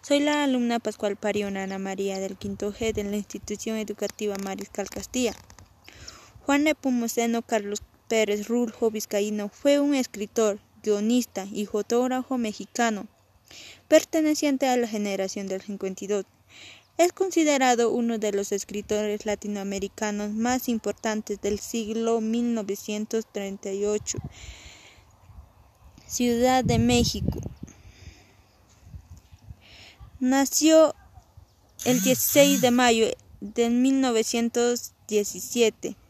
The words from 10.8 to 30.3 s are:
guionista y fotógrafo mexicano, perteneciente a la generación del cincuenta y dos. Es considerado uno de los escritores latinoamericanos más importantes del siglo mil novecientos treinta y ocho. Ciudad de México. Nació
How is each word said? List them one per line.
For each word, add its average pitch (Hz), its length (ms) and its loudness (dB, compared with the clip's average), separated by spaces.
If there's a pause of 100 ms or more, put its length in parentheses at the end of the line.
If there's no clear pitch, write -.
guionista 214 680 0
y 208 140 -4
fotógrafo 247 720 -2
mexicano, 214 680 -4 (840)
perteneciente 302 800 2
a 247 80 2
la 240 100 0
generación 202 600 -4
del 190 140 -6
cincuenta 196 440 -10
y - 20 -12
dos. 202 180 -2 (720)
Es 349 160 4
considerado 277 800 2
uno 233 260 0
de 208 160 -2
los 196 180 -2
escritores 208 760 -4
latinoamericanos 208 1040 -4
más 240 360 -2
importantes 214 720 -4
del 202 180 -2
siglo 226 600 -2
mil 233 340 0
novecientos 214 800 -4
treinta 196 400 -8
y 196 140 -4
ocho. 208 320 -4 (1900)
Ciudad 247 560 2
de 240 160 2
México. 240 600 2 (2750)
Nació 277 760 6 (920)